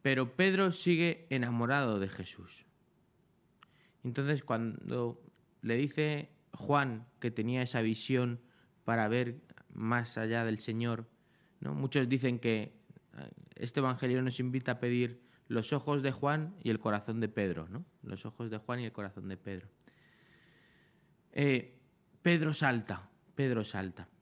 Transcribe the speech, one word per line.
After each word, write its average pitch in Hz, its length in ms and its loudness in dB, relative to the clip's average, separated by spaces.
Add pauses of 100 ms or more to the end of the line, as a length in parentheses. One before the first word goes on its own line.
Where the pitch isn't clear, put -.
Pero 131 320 2
Pedro 190 360 4
sigue 170 580 2
enamorado 120 680 2
de 95 80 0
Jesús. - 580 -12 (1400)
Entonces, 139 400 0
cuando 117 800 -2 (400)
le 117 140 0
dice 147 540 0 (220)
Juan 135 540 0 (140)
que 120 100 0
tenía 120 320 0
esa 123 200 0
visión 120 580 0 (440)
para 113 240 2
ver 123 320 0 (320)
más 117 460 0
allá 113 260 0
del 110 160 0
Señor, 117 480 -2 (520)
¿no? 143 160 -4
Muchos 135 340 2
dicen 123 300 2
que, 110 340 0 (440)
eh, - 120 -14 (260)
este 123 260 -2
evangelio 127 420 2
nos 127 160 -2
invita 127 340 -2
a 120 60 -4
pedir 123 420 0 (260)
los 113 260 -2
ojos 143 280 0
de 135 100 0
Juan 156 520 -2
y 117 80 2
el 110 80 2
corazón 110 400 -2
de 107 100 0
Pedro, 87 400 -2
¿no? 131 160 -10 (160)
Los 95 240 -10
ojos 113 240 -8
de 107 80 -8
Juan 120 220 -6
y 120 60 -6
el 110 60 -8
corazón 98 380 -10
de 95 80 -8
Pedro. 98 300 -10 (1700)
Eh, 135 460 2 (440)
Pedro 156 300 4
salta, 120 560 0 (260)
Pedro 123 280 2
salta. 95 460 -6 (120)